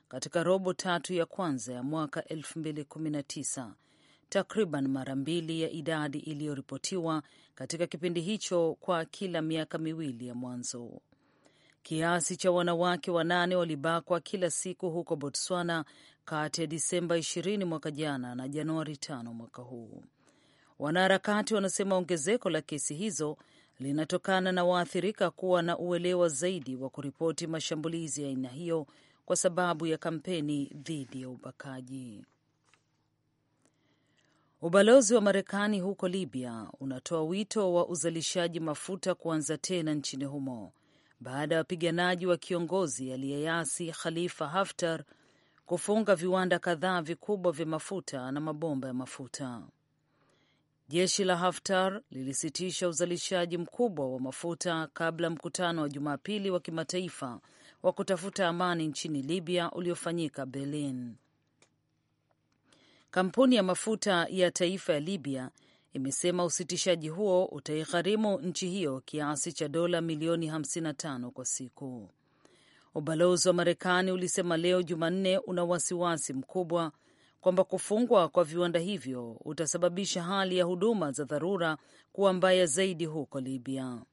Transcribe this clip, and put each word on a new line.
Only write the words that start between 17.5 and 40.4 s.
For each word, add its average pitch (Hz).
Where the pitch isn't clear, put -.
mwaka 160
jana 139
na 127
Januari 156
tano 117
mwaka 113
huu. 120
Wanaharakati 190
wanasema 196
ongezeko 180
la 156
kesi 147
hizo 156
linatokana 180
na 180
waathirika 180
kuwa 180
na 170
uelewa 175
zaidi 147
wa 131
kuripoti 156
mashambulizi 160
ya 139
aina 131
hiyo 160
kwa 185
sababu 175
ya 156
kampeni 151
dhidi 135
ya 127
ubakaji. 127
Ubalozi 202
wa 233
Marekani 202
huko 180
Libya 127
unatoa 135
wito 190
wa 175
uzalishaji 165
mafuta 175
kuanza 156
tena 165
nchini 139
humo 135